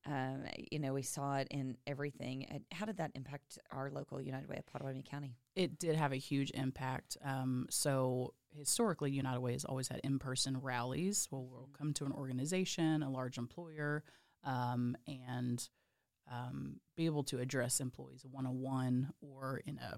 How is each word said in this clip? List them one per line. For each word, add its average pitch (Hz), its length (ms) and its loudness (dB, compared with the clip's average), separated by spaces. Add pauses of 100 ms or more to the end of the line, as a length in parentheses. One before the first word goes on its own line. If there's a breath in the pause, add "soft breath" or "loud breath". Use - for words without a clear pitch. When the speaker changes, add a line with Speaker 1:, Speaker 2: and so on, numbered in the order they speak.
Speaker 1:
Um, 135 380 0 (260)
you 151 80 0
know, 135 140 0
we 135 100 2
saw 139 360 0
it 135 120 0
in 131 260 -2 (100)
everything. 135 580 -4
And - 180 -8 (100)
how 180 140 -2
did 202 120 -4
that 160 160 0
impact 139 440 -10 (120)
our 139 200 -2
local 139 300 -4
United 131 280 -4
Way 143 80 -4
of - 100 -8
Potawatomi 135 360 -4
County? 143 320 -8 (220)
Speaker 2:
It 175 220 2
did 160 180 4
have 147 160 4
a 131 40 2
huge 139 360 2
impact. 131 720 -2
Um, 131 460 2
so 127 640 4 (160)
historically, 151 600 2
United 131 300 2
Way 123 120 2
has 139 120 0
always 131 240 0
had 127 160 -2
in-person 135 560 2
rallies. 131 680 0
Well, 131 200 -4
we'll 127 120 -14
Speaker 1:
Mm-hmm. 139 100 -16
Speaker 2:
come 147 220 -2
to 147 100 -2
an 139 80 0
organization, 156 920 2
a 135 80 0
large 127 280 -2
employer, 151 680 -2 (400 loud breath)
um, 123 520 2 (100)
and, 123 640 -2 (600)
um, 135 480 -6 (160)
be 165 120 2
able 147 180 2
to 135 140 -2
address 127 420 2
employees 131 440 -6
one-on-one 131 880 2 (100)
or 135 440 -4
in 135 120 -6
a 120 200 -6